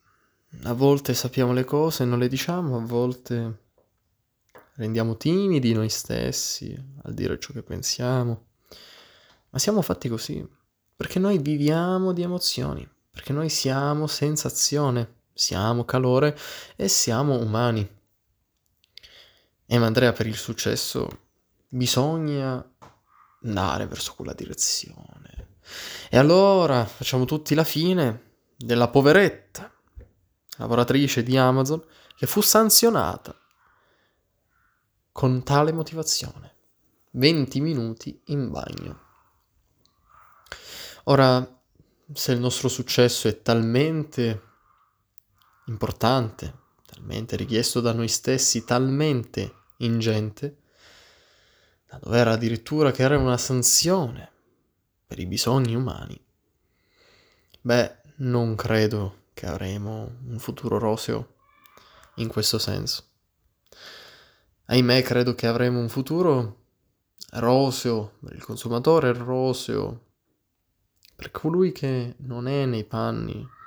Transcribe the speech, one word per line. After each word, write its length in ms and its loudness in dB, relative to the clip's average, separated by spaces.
a 80 -2
volte 420 2
sappiamo 360 0
le 140 0
cose 380 0
e 20 0
non 140 0
le 80 2
diciamo, 500 -2
a 80 -4
volte 800 -4
rendiamo 420 -2
timidi 560 2
noi 160 0
stessi 920 -6
al 100 -10
dire 240 -4
ciò 140 -16
che 100 -12
pensiamo, 840 -4
ma 80 -8
siamo 240 2
fatti 260 -2
così, 400 -8
perché 220 -6
noi 220 2
viviamo 760 0
di 80 -4
emozioni, 640 -4
perché 240 -8
noi 160 -2
siamo 560 -2
sensazione, 1160 -2
siamo 460 0
calore 520 2
e 140 -2
siamo 500 2
umani. 500 0
E 120 2
Andrea, 340 4
per 160 -2
il 80 -4
successo 920 -6
bisogna 920 -2
andare 440 -2
verso 280 -10
quella 180 -12
direzione. 1300 -8
E 80 6
allora 680 6
facciamo 400 -2
tutti 320 0
la 80 4
fine 680 0
della 320 2
poveretta 840 4
lavoratrice 640 2
di 140 2
Amazon 440 4
che 100 -4
fu 140 0
sanzionata 920 4
con 300 0
tale 280 2
motivazione: 840 -6
venti 500 2
minuti 640 -4
in 260 -4
bagno. 560 -10
Ora, 540 4
se 220 -2
il 60 2
nostro 280 -2
successo 600 2
è 120 -4
talmente 1080 0
importante, 840 -2
talmente 500 -10
richiesto 440 0
da 140 2
noi 140 -2
stessi, 580 0
talmente 880 0
ingente, 800 -2
da 100 -20
dover 300 2
addirittura 640 0
creare 240 2
una 220 2
sanzione 960 0
per 140 -14
i 60 -6
bisogni 500 0
umani, 440 -8
beh, 360 2
non 380 0
credo 800 0
che 140 -12
avremo 720 -8
un 120 -10
futuro 380 -6
roseo 580 -4
in 120 -6
questo 320 -2
senso. 460 -6
Ahimè, 360 4
credo 320 0
che 140 -2
avremo 320 0
un 100 -4
futuro 680 0
roseo 880 2
per 140 -18
il 80 -18
consumatore, 720 2
roseo 920 -4
per 160 -16
colui 400 0
che 480 -4
non 280 -8
è 180 0
nei 200 -2
panni 600 -4